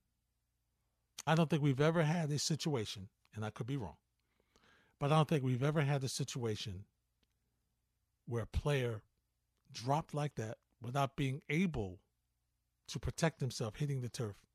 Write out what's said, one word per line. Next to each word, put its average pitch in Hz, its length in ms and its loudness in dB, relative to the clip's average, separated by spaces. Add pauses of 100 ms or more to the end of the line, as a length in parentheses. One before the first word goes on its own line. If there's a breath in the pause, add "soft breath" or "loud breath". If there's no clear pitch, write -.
(1300)
I 151 60 4
don't 160 160 4
think 147 140 2
we've 139 180 4
ever 165 220 4
had 156 280 2
a 147 60 0
situation, 123 680 -2 (260)
and 107 100 -6
I 107 60 -2
could - 160 -8
be 135 120 -4
wrong, 95 200 -8 (1000 soft breath)
but 143 120 2
I 156 40 6
don't 156 120 6
think 147 160 2
we've 127 200 2
ever 151 180 4
had 139 220 2
a 135 40 -2
situation 110 760 -4 (1400)
where 117 160 -2
a - 40 -10
player 127 540 0 (720)
dropped 135 420 -2
like 147 220 -2
that 110 220 -6 (220)
without 131 360 0
being 139 340 -2
able 147 500 0 (880)
to 139 100 -6
protect - 420 -2
himself 120 360 -4
hitting 143 240 -2
the 120 80 -6
turf 107 260 -6 (200)